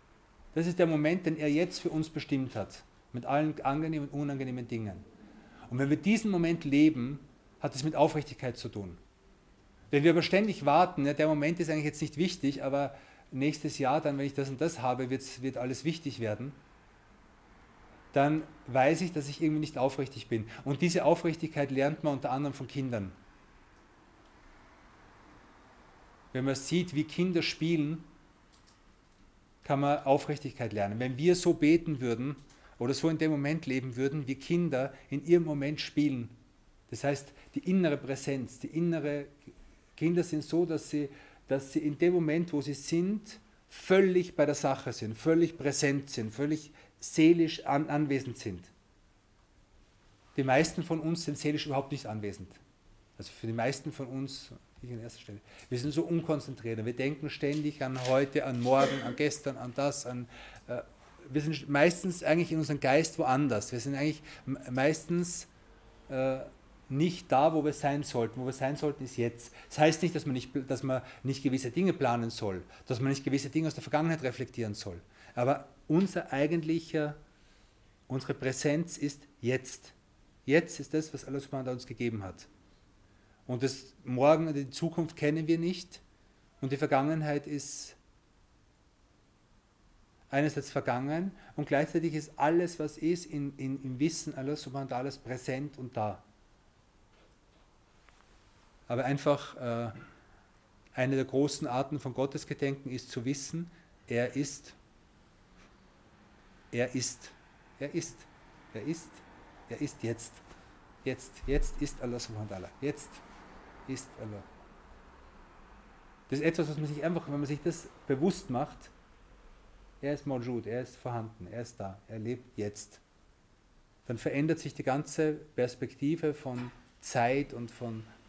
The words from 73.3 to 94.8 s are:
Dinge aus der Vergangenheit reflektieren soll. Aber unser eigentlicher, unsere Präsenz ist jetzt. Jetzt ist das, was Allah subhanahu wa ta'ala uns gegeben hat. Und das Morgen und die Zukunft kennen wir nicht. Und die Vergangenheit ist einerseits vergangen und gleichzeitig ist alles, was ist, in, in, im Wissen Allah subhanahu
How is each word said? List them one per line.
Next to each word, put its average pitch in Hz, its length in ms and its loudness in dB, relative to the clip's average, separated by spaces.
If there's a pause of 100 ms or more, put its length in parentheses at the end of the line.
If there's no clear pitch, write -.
Dinge 160 180 0
aus 139 60 -6
der - 80 -10
Vergangenheit 160 400 0
reflektieren 117 520 -4
soll. 87 260 -10 (340)
Aber 127 340 0 (200)
unser 180 440 2
eigentlicher, 156 840 0 (920)
unsere 131 280 -4
Präsenz 147 640 0
ist - 280 -6 (140)
jetzt. - 520 -4 (520)
Jetzt 160 360 2
ist 143 140 -12
das, 156 180 -2
was 135 120 -10
Allah 135 160 -6
subhanahu 131 260 -8
wa 127 40 -4
ta'ala 127 40 -2
uns 120 120 -10
gegeben 113 360 -4
hat. 92 240 -12 (1000)
Und 123 160 -2
das - 320 -4 (100)
Morgen 147 420 6
und 156 80 -2
die 139 160 -4
Zukunft 165 460 -2
kennen 151 300 0
wir 165 120 4
nicht. 175 420 -4 (600)
Und 135 120 -2
die 139 40 -2
Vergangenheit 147 680 0
ist - 500 -8 (2250)
einerseits 147 400 0
vergangen 143 640 -2 (240)
und 147 100 -2
gleichzeitig 156 480 2
ist 151 220 -6
alles, 170 420 2
was 151 200 -4
ist, 170 280 0
in, 139 300 -6
in, 135 260 -4
im 127 160 -6
Wissen 156 380 -2
Allah 139 200 -4
subhanahu 135 340 -8